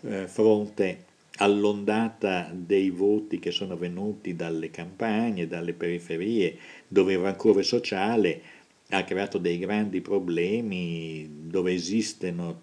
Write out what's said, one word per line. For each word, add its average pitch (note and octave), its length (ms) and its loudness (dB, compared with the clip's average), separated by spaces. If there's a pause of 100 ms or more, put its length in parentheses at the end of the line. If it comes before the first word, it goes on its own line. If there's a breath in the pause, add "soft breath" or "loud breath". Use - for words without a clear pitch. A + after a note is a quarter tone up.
eh, G2 260 -6
fronte G#2 760 2 (320)
all'ondata G2+ 1120 2
dei F#2 380 2
voti G2+ 480 0
che E2+ 140 -4
sono F#2 260 -4
venuti F2+ 580 -6
dalle E2 360 -4
campagne, G#2 760 -2
dalle E2+ 260 -6
periferie, F2 840 -2 (300 loud breath)
dove F#2+ 260 4
il F#2 60 2
rancore G2 420 4
sociale G2+ 800 0 (480 loud breath)
ha F#2+ 140 0
creato G2 340 -2
dei F2 220 0
grandi F#2+ 420 0
problemi, F2 1300 -2 (140)
dove F2+ 300 0
esistono F2 880 -4